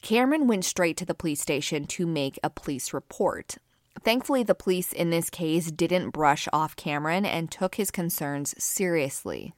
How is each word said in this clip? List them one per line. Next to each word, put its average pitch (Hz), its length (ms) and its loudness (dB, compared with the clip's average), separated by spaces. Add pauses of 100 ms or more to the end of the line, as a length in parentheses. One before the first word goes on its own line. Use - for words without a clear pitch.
Cameron 254 460 4
went 196 180 4
straight 170 320 2
to 175 80 -6
the 170 80 0
police 156 280 -2
station 147 440 -2
to 175 220 -2
make 143 340 -2
a 151 80 0
police - 420 -6
report. - 680 -2 (460)
Thankfully, 254 380 2
the 208 140 4
police 180 360 -2
in 170 200 0
this 165 180 0
case 165 400 0
didn't 165 400 0
brush 151 420 2
off 151 240 0
Cameron 160 480 -2
and 165 280 -2
took - 240 -2
his 208 160 -2
concerns 143 680 -4
seriously. 147 1000 -2